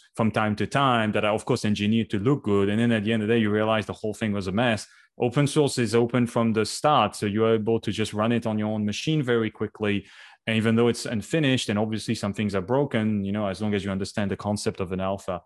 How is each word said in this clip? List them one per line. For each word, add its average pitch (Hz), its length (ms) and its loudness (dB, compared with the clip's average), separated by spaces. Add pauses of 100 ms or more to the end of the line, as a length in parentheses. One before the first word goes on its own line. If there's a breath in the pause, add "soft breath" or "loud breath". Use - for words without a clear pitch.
(140 soft breath)
from 113 160 2
time 107 240 0
to 98 120 -2
time 120 460 2
that 104 120 0
are, 104 100 2
of 107 100 -4
course, 123 200 0
engineered 104 460 0
to 107 100 -2
look 135 240 0
good. 101 240 2
And 104 100 0
then 120 140 2
at 110 100 0
the 107 100 0
end 113 100 0
of 104 60 -2
the 117 60 2
day, 117 60 4
you 107 100 2
realize 107 360 0
the 95 60 -8
whole 107 220 -6
thing 107 180 -2
was 101 140 -4
a 95 60 -2
mess. 113 340 0 (320 soft breath)
Open 135 300 2
source 143 300 2
is 117 180 0
open 120 320 2
from 113 240 0
the 107 120 2
start, 127 520 2
so 107 100 -4
you 104 180 0
are 113 100 4
able 110 260 0
to - 100 -4
just 104 220 -2
run 107 180 0
it 117 160 0
on 110 100 -2
your 107 120 -2
own 107 160 -2
machine 151 360 -2
very 117 300 0
quickly. 104 560 -2 (400 loud breath)
And 113 100 0
even 113 200 4
though 117 100 4
it's 117 200 0
unfinished, 131 640 0
and 104 80 0
obviously 110 360 -2
some 104 180 -4
things 104 220 -2
are 98 60 0
broken, 110 640 0
you 98 80 -4
know, 104 160 -2
as 92 120 -6
long 104 140 -2
as 101 100 0
you 101 60 -4
understand 98 400 -4
the 98 60 -2
concept 104 420 -4
of 92 140 -6
an 92 80 -4
alpha, 95 460 -6